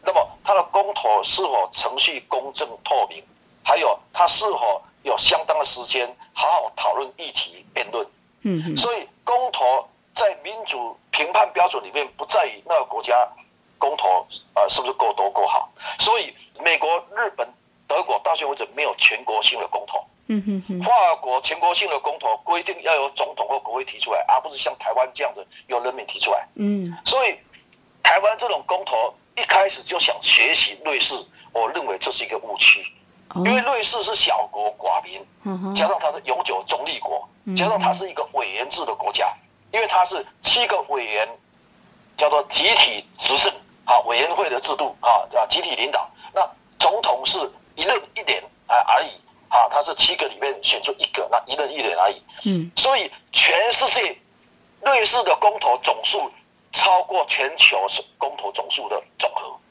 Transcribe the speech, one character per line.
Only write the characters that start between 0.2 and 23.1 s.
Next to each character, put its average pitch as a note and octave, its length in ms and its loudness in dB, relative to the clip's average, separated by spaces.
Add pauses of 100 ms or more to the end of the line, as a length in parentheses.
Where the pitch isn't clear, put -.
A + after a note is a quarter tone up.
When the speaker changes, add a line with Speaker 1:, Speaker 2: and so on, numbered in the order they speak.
Speaker 1:
它 G3+ 100 2
的 F#3+ 100 6
公 G3+ 300 2
投 G#3+ 300 2
是 - 180 -2
否 B2 300 2
程 B2 260 -4
序 D3+ 300 0
公 C3+ 260 -6
正 D3+ 140 -4 (160)
透 A#2+ 260 0
明， - 140 -18 (400)
还 - 140 4
有 C3 200 2 (140)
它 F3 160 4
是 G#3+ 180 0
否 F#3+ 360 0 (200)
有 B2 160 0
相 - 300 2
当 D#3 100 0
的 D3 80 0
时 B2 200 -8
间 B2 220 -2 (260)
好 - 180 -2
好 C#3+ 240 0
讨 - 180 -2
论 C3 240 -4
议 D#3 140 -12
题 - 420 -8
辩 B2 180 -4
论。 - 140 -4 (380)
Speaker 2:
嗯 F3+ 200 -2
哼。 D#3 140 -4
Speaker 1:
所 A#3 180 0
以 G3 120 -8 (160)
公 B3 280 0
投 - 360 0 (260)
在 G3+ 300 0
民 F#3+ 100 -12 (120)
主 A#2+ 300 -8 (140)
评 D#3+ 240 -2
判 G#3 200 4
标 F3+ 140 4
准 F#3 160 -4
里 F#2+ 80 -16
面， C#3+ 240 -4
不 D3 120 -10
在 F3+ 180 2
于 G#2+ 220 -10
那 E3 100 2
个 C3 80 2
国 A#2 160 -6
家 A#2+ 260 4 (520)
公 D3 180 0
投， F#2 280 2 (280)
呃， G#2 160 4
是 - 100 0
不 B2+ 80 -4
是 C3 60 -4
够 A2 200 0
多 G2+ 180 0
够 G2+ 160 0
好。 - 240 0 (280)
所 A#4 200 2
以 D3 140 -6 (300)
美 E3 140 4
国、 E3+ 200 0 (200)
日 A3+ 180 0
本、 - 120 -4 (400)
德 D3 160 0
国 A#2 200 0
到 E3 120 6
现 D#3 100 -4
在 C#3 60 -2
为 C#3 40 -2
止 A2 200 -6
没 D3 80 -2
有 A#2 120 0
全 - 300 0
国 A2 160 -2
性 A#2 180 0
的 F#2+ 80 -6
公 - 200 -4
投。 - 120 -4 (280)
Speaker 2:
嗯 G#3+ 180 -2
哼 G3 220 -4
哼。 F3+ 160 -6
Speaker 1:
法 G#3+ 80 2 (280)
国 B2+ 220 -2
全 D#3 180 -4
国 F3 140 2
性 F#3 160 -2
的 C#3+ 100 -2
公 D3 200 -4
投 A2 240 0
规 E3+ 180 0
定 F3+ 220 -8
要 D#3+ 120 2
由 C#3 140 0
总 - 260 -4